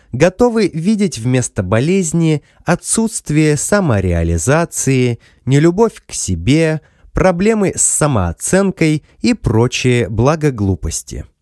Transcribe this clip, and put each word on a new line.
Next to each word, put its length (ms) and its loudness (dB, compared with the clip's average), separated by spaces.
готовы 560 2
видеть 500 -2
вместо 460 -2
болезни 800 0
отсутствие 880 0
самореализации, 1600 0
нелюбовь 600 2
к 60 -20
себе, 680 -2
проблемы 640 0
с 80 -4
самооценкой 1200 0
и 120 2
прочие 760 0
благоглупости. 1160 -2